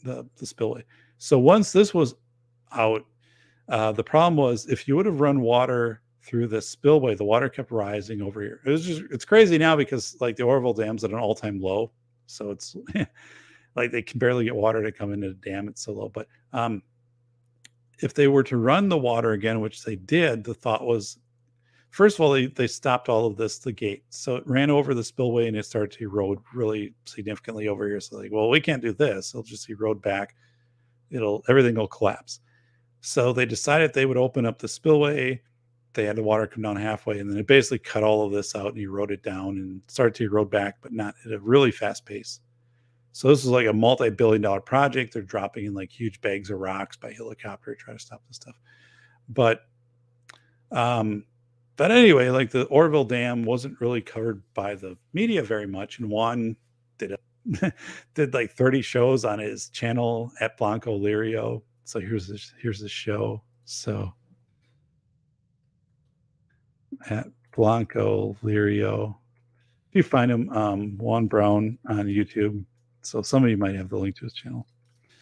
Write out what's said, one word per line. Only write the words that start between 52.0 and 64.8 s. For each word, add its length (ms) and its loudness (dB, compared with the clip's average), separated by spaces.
like, 220 2
the 160 0
Oroville 360 4
Dam 400 -2
wasn't 380 -4
really 200 -2
covered 440 -6
by 220 -6
the 200 -16
media 300 0
very 240 -4
much. 320 -10
And 100 -8
Juan 460 -2
did 140 -8
a, 600 -6
<laughs> 200 -20
did, 180 -2
like, 200 -2
thirty 280 2
shows 440 0
on 160 -2
his 300 -10
channel 600 -4
at 160 -4
Blanco 400 -2
Lirio. 640 -4
So 160 -10
here's 300 -6
the, 120 -14
here's 160 -6
the 100 -14
show. 540 -6
So 500 -8